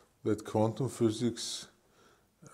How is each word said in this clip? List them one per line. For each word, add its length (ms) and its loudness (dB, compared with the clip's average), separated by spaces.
that 220 0
quantum 440 2
physics, 760 0